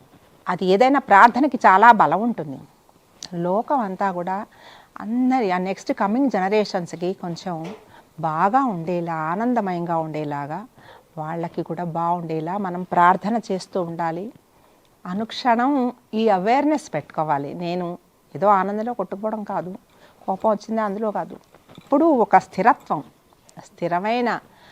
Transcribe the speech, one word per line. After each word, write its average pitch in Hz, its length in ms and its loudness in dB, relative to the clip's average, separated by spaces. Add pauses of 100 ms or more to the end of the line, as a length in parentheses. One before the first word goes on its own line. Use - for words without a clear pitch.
(500)
అది 180 160 -2
ఏదైనా 247 340 4
ప్రార్థనకి 240 580 6
చాలా 214 340 8
బలం 180 300 4
ఉంటుంది. 151 380 -6 (760)
లోకం 185 460 0
అంతా 196 320 -2
కూడా 185 340 -6 (540)
అందరి, 247 520 0
ఆ 180 60 0
నెక్స్ట్ 190 360 -4
కమింగ్ 240 360 0
జనరేషన్స్‌కి 190 840 -2
కొంచెం 170 600 -10 (460)
బాగా 170 440 2
ఉండేలా, 175 500 -4
ఆనందమయంగా 175 840 -2
ఉండేలాగా, 151 720 -6 (500)
వాళ్ళకి 165 460 -8
కూడా 165 200 -8
బాగుండేలా 170 760 -4
మనం 180 260 -6
ప్రార్థన 185 560 2 (120)
చేస్తూ 190 300 -4
ఉండాలి. 170 520 -6 (720)
అనుక్షణం 240 840 0 (220)
ఈ 220 160 2
అవేర్‌నెస్ 247 640 0
పెట్టుకోవాలి. 147 600 -4
నేను 175 440 -6 (380)
ఏదో 160 120 0
ఆనందంలో 208 460 2
కొట్టుకుపోవడం 208 500 -6
కాదు, 185 320 -8 (500)
కోపం 196 240 -2
వచ్చిందా 220 340 -2
అందులో 208 280 -4
కాదు. 180 260 -8 (400)
ఇప్పుడు 294 280 2
ఒక 240 320 4
స్థిరత్వం, 190 640 0 (640)
స్థిరమైన 202 760 -4 (320)